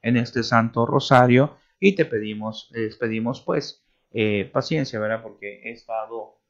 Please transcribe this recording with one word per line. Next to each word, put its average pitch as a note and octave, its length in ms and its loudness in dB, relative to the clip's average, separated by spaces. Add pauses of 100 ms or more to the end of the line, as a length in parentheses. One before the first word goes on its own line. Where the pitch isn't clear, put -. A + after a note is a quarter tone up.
en A#2+ 160 0
este A#2 240 -2
Santo A#2 460 2
Rosario B2+ 680 4 (240)
y F#3+ 140 4
te F3 100 0
pedimos, G#2+ 680 -6
les A2 260 -6
pedimos, A#2 440 -4
pues, - 440 -6 (260)
eh, G#2+ 400 -2
paciencia, C3+ 480 -4
¿verdad? A2 220 -4
Porque G2+ 420 -16
he A#2 80 -12
estado A2+ 680 -12 (100)